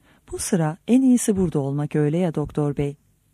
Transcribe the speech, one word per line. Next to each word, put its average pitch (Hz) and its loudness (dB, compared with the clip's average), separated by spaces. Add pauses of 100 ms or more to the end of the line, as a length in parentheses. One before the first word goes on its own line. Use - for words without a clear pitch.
(320)
"Bu 359 -8
sıra 165 -2 (100)
en 254 4
iyisi 240 2
burada 165 0
olmak 143 -4
öyle 151 2
ya 175 -2
doktor 147 -4
bey." 143 -4 (360)